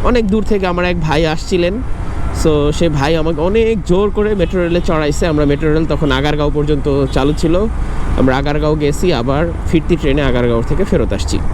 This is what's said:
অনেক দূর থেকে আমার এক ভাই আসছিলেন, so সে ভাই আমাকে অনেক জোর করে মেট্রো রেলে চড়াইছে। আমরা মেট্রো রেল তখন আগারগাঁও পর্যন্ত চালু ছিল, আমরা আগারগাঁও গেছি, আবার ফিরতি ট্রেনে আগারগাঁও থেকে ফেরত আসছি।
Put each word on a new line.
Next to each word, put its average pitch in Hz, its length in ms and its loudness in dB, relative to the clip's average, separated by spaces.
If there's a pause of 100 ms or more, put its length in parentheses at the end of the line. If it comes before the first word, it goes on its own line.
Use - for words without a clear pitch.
অনেক 226 240 2
দূর 214 160 0
থেকে 196 240 0
আমার 175 180 0
এক 175 140 0
ভাই 156 260 0
আসছিলেন, 170 480 -2 (680)
so 151 280 2
সে 170 180 0
ভাই 147 260 0
আমাকে 160 260 0
অনেক 220 360 0 (100)
জোর 196 220 2
করে 208 260 -2
মেট্রো 180 280 -2
রেলে 175 180 0
চড়াইছে। 156 460 0
আমরা 147 180 2
মেট্রো 143 280 0
রেল 156 120 2
তখন 147 260 0
আগারগাঁও 147 420 0
পর্যন্ত 143 580 0
চালু 143 220 0
ছিল, 165 320 0 (520)
আমরা 127 200 2
আগারগাঁও 147 380 0
গেছি, 147 380 0
আবার 139 320 0 (260)
ফিরতি 165 240 2
ট্রেনে 147 260 0
আগারগাঁও 123 400 2
থেকে - 220 0
ফেরত 135 300 0
আসছি। - 260 -2 (140)